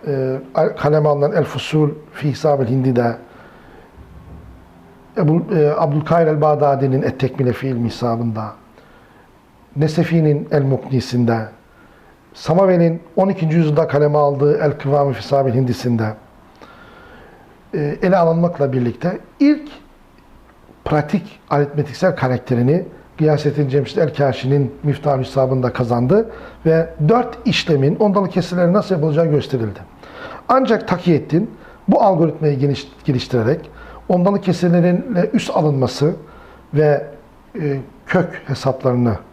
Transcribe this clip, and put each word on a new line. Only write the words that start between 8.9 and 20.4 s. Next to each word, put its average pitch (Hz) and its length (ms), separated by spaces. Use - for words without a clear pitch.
Nesefi'nin 156 760
El-Muknis'inde, 123 1000
Samavel'in 170 680
on 190 120
ikinci 165 280
yüzyılda 156 320
kaleme 147 300
aldığı 147 400
El-Kıvam-ı 143 540
fi - 80
Hisabil 135 340
Hindisi'nde, 117 600
e, 151 280
ele 190 140
alınmakla 165 560
birlikte 127 460
ilk 294 280